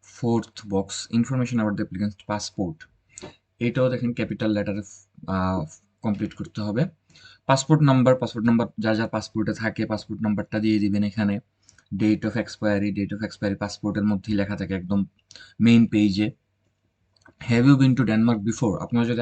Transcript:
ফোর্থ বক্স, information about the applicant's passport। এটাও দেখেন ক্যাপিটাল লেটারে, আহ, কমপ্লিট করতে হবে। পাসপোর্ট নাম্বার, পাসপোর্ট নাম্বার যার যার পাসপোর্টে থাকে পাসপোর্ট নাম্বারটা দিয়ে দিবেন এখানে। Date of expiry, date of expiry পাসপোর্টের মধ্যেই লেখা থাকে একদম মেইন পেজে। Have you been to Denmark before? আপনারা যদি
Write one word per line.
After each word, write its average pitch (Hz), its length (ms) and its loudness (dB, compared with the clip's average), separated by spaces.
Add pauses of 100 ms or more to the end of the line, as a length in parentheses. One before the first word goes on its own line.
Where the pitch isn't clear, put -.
(180)
ফোর্থ 117 380 -2 (180)
বক্স, 98 220 -4 (220)
information 123 440 0
about 104 160 -2
the 107 80 -2
applicant's 104 440 -6
passport। 101 480 -6 (840)
এটাও 120 340 0
দেখেন 120 240 -2
ক্যাপিটাল 110 400 -4
লেটারে, 104 260 -4 (500)
আহ, 92 280 -2 (420)
কমপ্লিট 107 360 -2
করতে - 280 -10
হবে। 110 160 0 (680)
পাসপোর্ট 156 400 4
নাম্বার, 131 320 6
পাসপোর্ট 110 280 -4
নাম্বার 117 180 2 (160)
যার 110 160 2
যার 113 160 -2
পাসপোর্টে 107 460 -4
থাকে 110 200 -4 (100)
পাসপোর্ট 107 340 -6
নাম্বারটা 104 340 -2
দিয়ে 107 240 2
দিবেন 101 280 0
এখানে। 101 240 0 (680)
Date 107 280 2
of 104 140 -8
expiry, 104 540 -2
date 101 180 -4
of 104 120 -8
expiry 98 360 -4
পাসপোর্টের 101 480 -4
মধ্যেই 104 280 -2
লেখা 101 200 -2
থাকে 92 220 -4
একদম 95 180 -2 (680)
মেইন 117 180 8 (100)
পেজে। 104 340 2 (1200)
Have 120 200 4
you 143 120 10
been 131 160 6
to 131 140 2
Denmark 110 280 2 (100)
before? 104 340 -2
আপনারা 117 280 0
যদি 117 100 -2